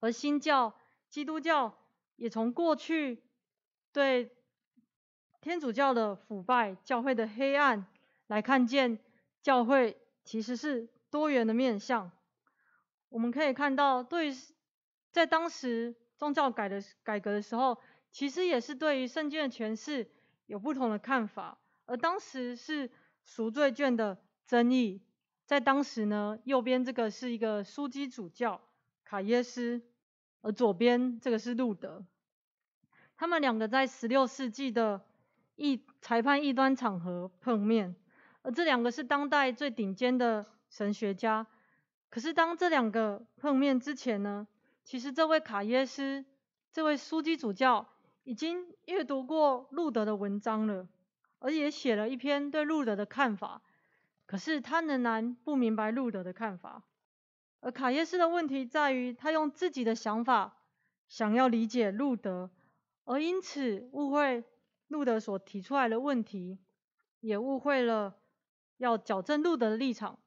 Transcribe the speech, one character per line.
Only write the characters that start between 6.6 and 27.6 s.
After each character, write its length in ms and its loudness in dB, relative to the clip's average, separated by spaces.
教 180 -2
会 120 2
的 120 0
黑 300 0
暗 280 2
来 120 -2
看 260 4
见 320 2
教 220 4
会 340 4
其 160 -6
实 160 -6
是 320 -4
多 180 0
元 180 4
的 60 2
面 260 2
向。 320 -2
我 80 -6
们 120 0
可 140 0
以 80 2
看 220 0
到， 280 4
对 280 -2
于， 60 -8
在 160 4
当 240 0
时 440 -4
宗 160 -4
教 180 2
改 200 -4
的-， 120 -6
改 180 -4
革 120 -4
的 100 -2
时 120 -10
候， 220 2
其 200 -6
实 160 -2
也 120 2
是 160 -6
对 280 0
于 40 -2
圣 220 -4
经 140 -4
的 80 -2
诠 260 -6
释 320 -6
有 120 -10
不 140 -4
同 160 0
的 100 -2
看 300 -2
法。 300 -12
而 120 -6
当 220 0
时 360 -8
是 340 -6
赎 260 -4
罪 200 4
券 240 2
的 220 0
争 260 6
议， 300 2
在 140 2
当 240 4
时 240 -2
呢， 380 -2
右 180 2
边 200 2
这 100 -4
个 180 0
是 200 -8
一 60 -4
个 280 -2